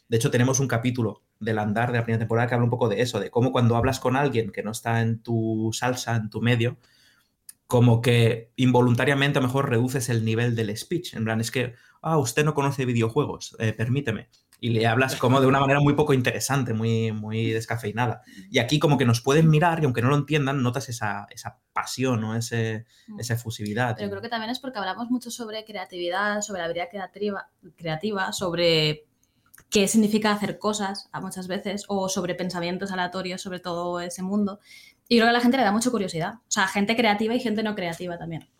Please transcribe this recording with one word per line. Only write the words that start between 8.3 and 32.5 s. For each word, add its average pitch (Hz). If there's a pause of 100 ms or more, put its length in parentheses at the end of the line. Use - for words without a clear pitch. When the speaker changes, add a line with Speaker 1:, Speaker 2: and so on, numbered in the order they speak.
Speaker 1:
involuntariamente 127
a 135
lo 123
mejor 131
reduces 123
el 113
nivel 117
del 110
speech. -
En 113
plan, 110
es 117
que, 120 (280)
"Ah, 160
usted 147
no 151
conoce 139
videojuegos, 113
eh, 110
permíteme". 120 (320)
Y 120
le 113
hablas 127
como 131
de 131
una 135
manera 139
muy 143
poco 147
interesante, 123
muy, 113
muy 110
descafeinada. 113 (280)
Y 123
aquí 127
como 147
que 127
nos 120
pueden 160
mirar 160
y -
aunque 120
no 120
lo 147
entiendan, 143
notas 117
esa, 104
esa - (140)
pasión, 123
¿no? 110
Ese, 113 (220)
Speaker 2:
Mm. 208
Speaker 1:
esa 117
efusividad. 113
Speaker 2:
Pero 208
creo 196
que 226
también 226
es 254
porque 254
hablamos 196
mucho 240
sobre 220
creatividad, 196
sobre 208
la 165
habilidad 170
creativa, 196 (280)
creativa, 190
sobre 165 (640)
qué 196
significa 214
hacer 202
cosas, 208
a 151
muchas 185
veces, 202
o 190
sobre 180
pensamientos 180